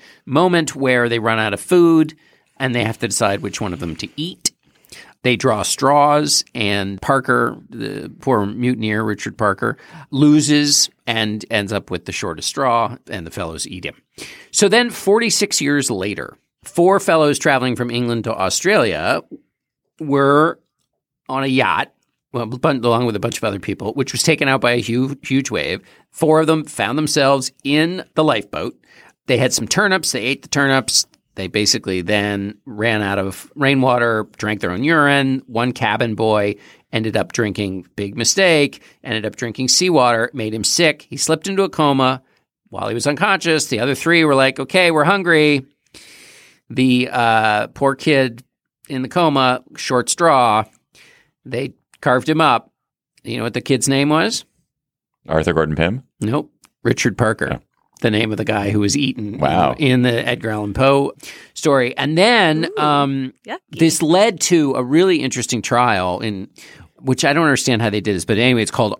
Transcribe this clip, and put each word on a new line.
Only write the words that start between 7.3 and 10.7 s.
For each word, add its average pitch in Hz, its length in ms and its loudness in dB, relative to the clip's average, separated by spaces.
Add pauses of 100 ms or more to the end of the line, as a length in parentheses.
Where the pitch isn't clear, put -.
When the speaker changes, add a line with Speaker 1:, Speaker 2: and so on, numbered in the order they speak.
Speaker 1:
the 110 400 -10 (120)
poor 110 240 0
mutineer, 110 580 -2
Richard 107 320 -6
Parker, 110 420 -2 (340)
loses 147 800 2 (160)